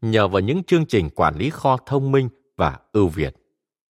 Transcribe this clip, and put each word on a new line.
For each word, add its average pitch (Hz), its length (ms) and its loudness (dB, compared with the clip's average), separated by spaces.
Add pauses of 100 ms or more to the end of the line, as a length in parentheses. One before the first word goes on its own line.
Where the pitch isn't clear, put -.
nhờ 110 260 2
vào 98 120 0
những 143 240 -2
chương 165 220 2
trình 110 240 0
quản 78 280 0
lý 120 120 -2
kho 135 280 -2
thông 135 340 -2
minh 135 180 2 (280)
và 73 220 -2 (120)
ưu 101 160 2
việt. 76 280 -6 (640)